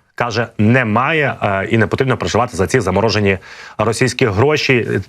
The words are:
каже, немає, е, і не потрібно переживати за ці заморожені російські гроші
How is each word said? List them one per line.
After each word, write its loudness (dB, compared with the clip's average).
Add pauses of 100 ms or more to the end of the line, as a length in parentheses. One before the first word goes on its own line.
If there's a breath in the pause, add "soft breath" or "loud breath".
(140 soft breath)
каже, -2 (120)
немає, 2
е, -2
і 2
не 4
потрібно 0
переживати -2
за 0
ці 0
заморожені 0 (400 loud breath)
російські 0
гроші 0